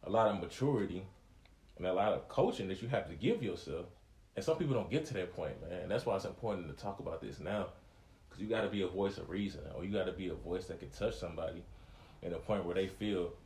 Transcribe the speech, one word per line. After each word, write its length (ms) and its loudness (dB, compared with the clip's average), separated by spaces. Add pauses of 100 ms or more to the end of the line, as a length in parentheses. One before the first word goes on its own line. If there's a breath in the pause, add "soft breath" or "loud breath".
a 60 -6
lot 240 8
of 80 0
maturity, 640 2 (720)
and 80 -4
a 80 4
lot 200 6
of 140 -2
coaching 420 4
that 120 -4
you 60 -4
have 220 2
to 60 -8
give 280 2
yourself. 420 -4 (500)
And 80 -4
some 140 4
people 160 2
don't 160 2
get 180 2
to 80 -4
that 200 -2
point, 260 -4
man. 220 -6
And 80 -2
that's 140 2
why 100 2
it's 100 -2
important 500 -2
to 80 -14
talk 160 -4
about 220 -4
this 180 -8
now, 280 -2 (640 loud breath)
'cause 100 -16
you 80 -4
gotta 220 2
be 120 2
a 60 4
voice 300 2
of 120 -8
reason, 320 -2 (140)
or 100 -4
you 60 -2
gotta 200 2
be 180 -4
a 40 -4
voice 340 -4
that 120 -6
can 100 -10
touch 260 -2
somebody 480 -4 (580 loud breath)
in 120 -4
a 60 -4
point 260 0
where 100 0
they 120 4
feel 460 0 (120)